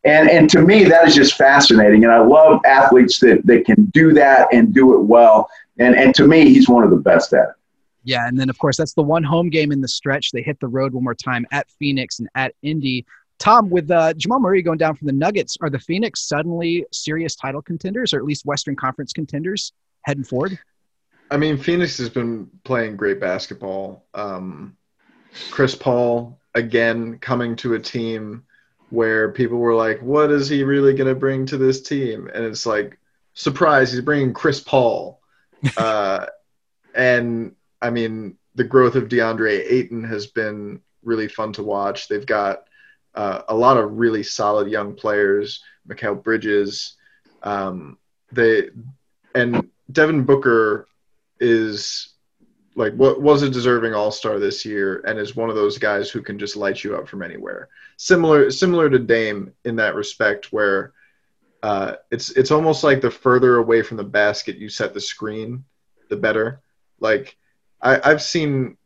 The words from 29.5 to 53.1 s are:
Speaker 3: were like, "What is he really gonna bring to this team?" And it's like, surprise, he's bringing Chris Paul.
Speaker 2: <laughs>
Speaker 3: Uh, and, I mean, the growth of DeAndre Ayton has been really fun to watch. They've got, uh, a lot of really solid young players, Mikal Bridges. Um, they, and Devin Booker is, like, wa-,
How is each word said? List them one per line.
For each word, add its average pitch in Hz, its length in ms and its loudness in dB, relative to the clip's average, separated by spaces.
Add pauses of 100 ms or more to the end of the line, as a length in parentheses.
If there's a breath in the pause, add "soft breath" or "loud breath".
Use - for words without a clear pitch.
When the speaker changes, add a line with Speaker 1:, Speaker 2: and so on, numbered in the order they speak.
Speaker 3:
were 117 160 0
like, 110 280 -2
"What 147 280 0
is 139 180 -2
he 143 140 -2
really 139 320 2
gonna 131 220 -2
bring 135 300 -4
to 143 100 -8
this 131 240 0
team?" 123 520 -8
And 113 120 -8
it's 110 200 -10
like, 104 320 -6 (360)
surprise, 139 580 0
he's 123 120 -6
bringing 139 300 -2
Chris - 280 -4
Paul. 117 600 -2 (420)
Speaker 2:
<laughs> 135 140 -4
Speaker 3:
Uh, 104 500 -2 (680)
and, 120 600 -2 (240)
I 120 80 -6
mean, 110 480 -8 (180)
the 123 100 -4
growth 127 300 0
of 117 140 -4
DeAndre 113 580 -4
Ayton 117 380 -4
has 107 220 -10
been 104 540 -10 (220)
really 110 240 -6
fun 110 280 -10
to 107 80 -12
watch. 101 440 -8
They've 104 200 -8
got, 101 380 -4 (500)
uh, 101 340 -8
a 110 60 -4
lot 123 240 4
of 107 180 -4
really 110 260 -2
solid 104 460 -4
young 104 260 -8
players, 104 720 -4 (240 soft breath)
Mikal 101 340 -10
Bridges. 104 760 -4 (460)
Um, 95 540 -10 (340)
they, 113 380 0 (640)
and 120 360 -4 (200)
Devin 151 340 0
Booker 117 640 0 (540)
is, 113 680 -4 (640)
like, 107 200 -4
wa-, 131 200 2